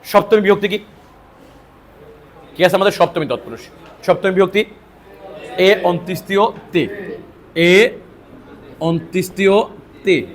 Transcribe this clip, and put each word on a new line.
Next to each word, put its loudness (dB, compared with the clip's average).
সপ্তমী 2
বিভক্তি 2
কি? -4
কি 2
আছে 2
আমাদের 2
সপ্তমী -2
তৎপুরুষ? -8
সপ্তমী 0
বিভক্তি 2
এ 2
অন্ত্যেষ্টিয় -2
তে। 0
এ 4
অন্ত্যেষ্টিয় 0
তে। 0